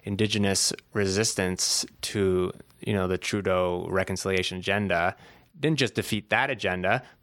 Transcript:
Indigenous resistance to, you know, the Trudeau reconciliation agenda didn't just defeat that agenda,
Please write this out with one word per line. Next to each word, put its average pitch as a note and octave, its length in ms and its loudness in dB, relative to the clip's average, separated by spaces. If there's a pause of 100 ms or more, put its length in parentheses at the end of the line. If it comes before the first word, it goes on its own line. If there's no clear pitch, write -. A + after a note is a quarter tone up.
Indigenous G2+ 680 0 (200)
resistance G2 920 0 (160)
to, F#2 500 0 (280)
you A2 140 -2
know, F#2 120 2
the F#2 120 0
Trudeau F2+ 720 0
reconciliation F#2 680 -2
agenda F#2+ 560 0 (460)
didn't D3+ 180 2
just B2 160 0
defeat G#2 360 -2
that B2+ 200 2
agenda, G2 520 0 (200)